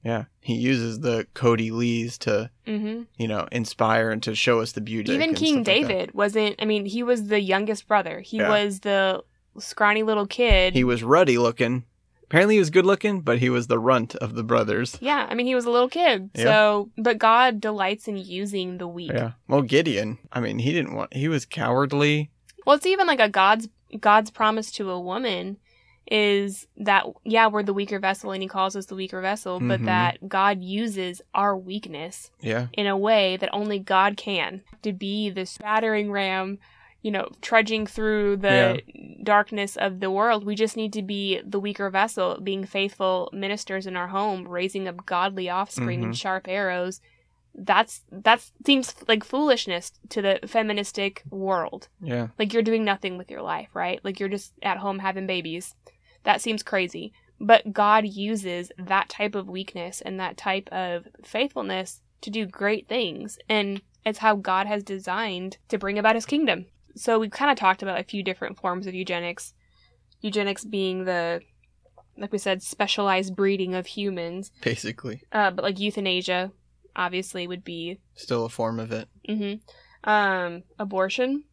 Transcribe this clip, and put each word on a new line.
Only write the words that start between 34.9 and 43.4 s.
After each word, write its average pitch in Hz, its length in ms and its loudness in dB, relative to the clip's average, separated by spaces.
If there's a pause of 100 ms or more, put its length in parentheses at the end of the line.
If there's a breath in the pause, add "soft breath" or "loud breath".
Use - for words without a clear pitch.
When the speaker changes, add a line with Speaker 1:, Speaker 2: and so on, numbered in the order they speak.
Speaker 2:
be 202 380 -2
this 185 260 -8
battering 214 560 0
ram, 190 460 -2 (420 soft breath)
you 214 100 -4
know, 196 180 -2 (120)
trudging 220 460 2
through 208 500 0
the 196 500 4
Speaker 1:
Yeah. - 360 -20
Speaker 2:
darkness 208 540 2
of 190 240 -2
the 190 100 -2
world. 208 340 2
We 208 100 -4
just 214 220 0
need 220 160 -4
to 214 100 -4
be 196 400 -2
the 196 180 -4
weaker 202 280 -4
vessel, 190 540 0
being 190 240 -4
faithful 190 680 -2
ministers 196 540 -6